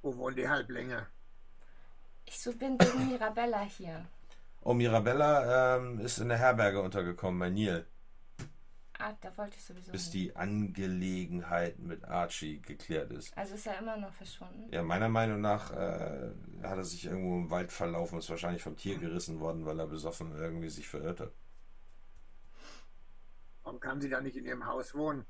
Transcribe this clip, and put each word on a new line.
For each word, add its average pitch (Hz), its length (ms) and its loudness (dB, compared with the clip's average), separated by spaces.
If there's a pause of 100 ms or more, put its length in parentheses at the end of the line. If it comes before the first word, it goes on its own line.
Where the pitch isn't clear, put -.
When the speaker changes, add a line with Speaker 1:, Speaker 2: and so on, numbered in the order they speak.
Speaker 1:
Wo 131 140 -2
wohnen 127 200 -2
die 127 120 0
Halblinge? 123 580 -2 (1160)
Speaker 2:
Ich - 160 -8
so 240 120 -2
bin 262 280 0
wegen 262 280 8
Mirabella 226 540 2
hier. 170 440 -8 (540)
Speaker 3:
Oh, 120 140 4
Mirabella, 127 1000 8
ähm, 123 240 -2
ist 117 180 -2
in 113 100 0
der 117 100 4
Herberge 113 440 8
untergekommen 92 560 0
bei 90 120 2
Neil. 95 360 4 (1120)
Speaker 2:
Ah, 208 220 -4
da 190 160 -10
wollte 202 200 -6
ich - 80 -14
sowieso 180 280 -12
Speaker 3:
Bis 90 120 -2
Speaker 2:
hin. 85 80 -4
Speaker 3:
die 92 240 0
Angelegenheit 90 1400 2
mit 85 260 -6
Archie 85 560 -2
geklärt - 520 -4
ist. - 260 -10
Speaker 2:
Also 202 160 -4
ist 208 120 -8
er 196 120 -4
immer 220 180 -4
noch 202 160 -6
verschwunden? - 600 -12
Speaker 3:
Ja, 85 100 0
meiner 113 260 4
Meinung 113 320 4
nach, 104 300 4
äh, 85 640 -2 (300)
hat 95 160 -2
er 92 60 -2
sich - 200 -6
irgendwo 90 340 0
im 87 120 0
Wald 90 220 0
verlaufen, 85 460 0
ist 82 100 -6
wahrscheinlich 87 340 -2
vom 78 140 -6
Tier 98 220 -2
gerissen 82 420 -2
worden, 80 260 -2
weil 78 120 -2
er 80 80 0
besoffen 78 500 -6
irgendwie 82 320 -4
sich 76 200 -8
verirrt 78 320 -4
hat. - 120 -8 (2250)
Speaker 1:
Warum 131 160 -10
kann 139 220 -4
sie 139 80 -2
da 131 120 2
nicht 135 160 -4
in 127 100 -8
ihrem 123 200 -4
Haus 123 280 -4
wohnen? 147 360 0